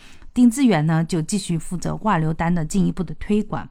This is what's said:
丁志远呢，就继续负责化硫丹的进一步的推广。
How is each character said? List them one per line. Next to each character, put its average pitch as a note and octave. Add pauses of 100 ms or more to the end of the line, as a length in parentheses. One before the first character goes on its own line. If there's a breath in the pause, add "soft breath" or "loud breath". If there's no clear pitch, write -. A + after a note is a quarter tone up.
(320 soft breath)
丁 B3
志 A#3+
远 E3+
呢， D#3+
就 E3
继 G3
续 E3+
负 -
责 D#3
化 F#3+
硫 D#3
丹 E3+
的 E3+
进 F3
一 F3
步 E3+
的 D#3
推 G#3
广。 -